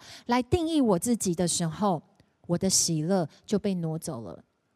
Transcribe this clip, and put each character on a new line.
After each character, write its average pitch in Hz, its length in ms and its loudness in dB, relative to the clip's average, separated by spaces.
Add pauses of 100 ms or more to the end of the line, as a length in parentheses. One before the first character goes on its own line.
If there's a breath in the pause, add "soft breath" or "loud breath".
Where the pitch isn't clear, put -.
(260 loud breath)
来 240 160 2
定 330 260 0
义 311 140 2
我 208 160 4
自 240 180 0
己 180 180 0
的 175 140 0
时 170 180 -2
候， 170 360 0 (440)
我 170 120 0
的 190 100 0
喜 165 320 2
乐 175 260 2 (200 soft breath)
就 208 120 0
被 196 180 -2
挪 160 220 -4
走 139 220 -10
了。 95 240 -14 (320)